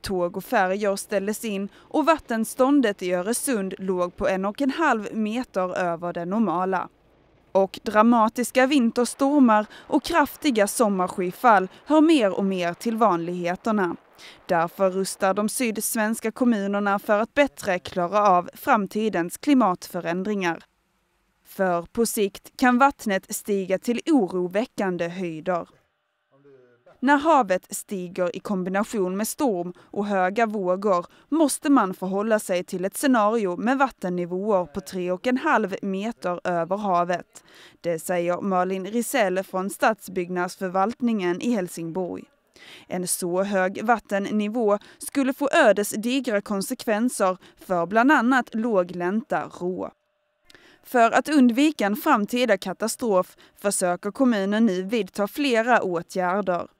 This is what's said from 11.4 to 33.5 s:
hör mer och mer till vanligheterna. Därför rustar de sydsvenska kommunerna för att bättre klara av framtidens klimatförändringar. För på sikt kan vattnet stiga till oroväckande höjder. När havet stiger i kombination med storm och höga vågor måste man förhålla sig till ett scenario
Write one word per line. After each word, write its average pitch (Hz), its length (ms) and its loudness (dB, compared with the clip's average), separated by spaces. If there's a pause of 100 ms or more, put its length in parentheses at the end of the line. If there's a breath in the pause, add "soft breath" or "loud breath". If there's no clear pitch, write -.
hör 311 140 4
mer 294 300 6
och 196 140 -2
mer 180 300 -2
till 226 220 -4
vanligheterna. 180 1000 0 (500 loud breath)
Därför 180 440 2
rustar 190 440 0
de 208 140 0
sydsvenska 220 840 -2
kommunerna 202 680 0
för 208 220 0
att 226 140 -4
bättre 208 440 0
klara 196 500 0
av 180 260 4
framtidens 202 840 0
klimatförändringar. 190 1300 0 (840)
För 180 360 -2
på 226 240 -2
sikt - 500 -4
kan 247 220 4
vattnet 220 560 0
stiga 190 440 -2
till 240 280 -2
oroväckande 185 1000 0
höjder. 175 600 -6 (1300)
När 285 160 4
havet 269 540 2
stiger 180 680 -6
i 180 40 -8
kombination 190 760 -2
med 214 120 -4
storm 180 500 -2
och - 280 -8
höga 202 400 0
vågor 190 600 0 (220 soft breath)
måste 302 420 0
man 214 240 4
förhålla 202 440 0
sig 180 260 -2
till 180 200 -6
ett 196 120 -4
scenario 214 600 2